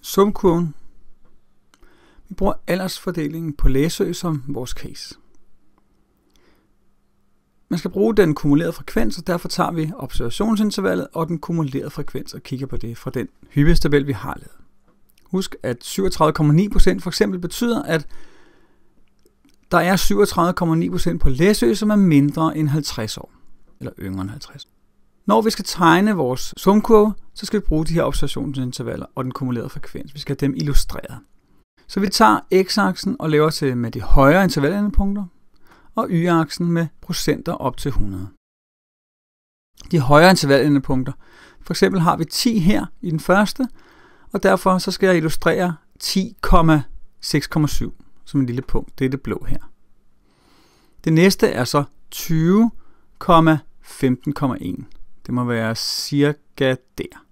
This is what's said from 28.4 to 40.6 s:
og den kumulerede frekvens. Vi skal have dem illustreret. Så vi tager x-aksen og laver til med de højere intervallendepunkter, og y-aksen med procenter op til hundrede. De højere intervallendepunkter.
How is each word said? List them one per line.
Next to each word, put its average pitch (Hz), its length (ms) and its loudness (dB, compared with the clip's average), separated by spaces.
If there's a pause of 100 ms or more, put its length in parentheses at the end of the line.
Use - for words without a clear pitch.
og 131 80 -6
den 127 80 -6
kumulerede 123 380 -6
frekvens. - 440 -10
Vi 147 60 -18
skal 143 220 -8
have 139 60 0
dem - 80 -2
illustreret. - 640 0 (680)
Så - 120 -6
vi 196 100 -2
tager 214 300 4 (240)
x-aksen 190 560 -2
og 160 100 -4
laver 151 200 2
til 135 280 -2
med 120 140 -4
de 113 100 -8
højere 147 420 8
intervallendepunkter, 196 840 0 (720)
og 226 140 -4
y-aksen 170 640 0
med 165 160 -2 (140)
procenter - 520 -4
op - 240 -6
til 143 140 -4
hundrede. 98 360 -2 (1600)
De 170 80 2
højere 147 300 8
intervallendepunkter. 139 840 2 (480)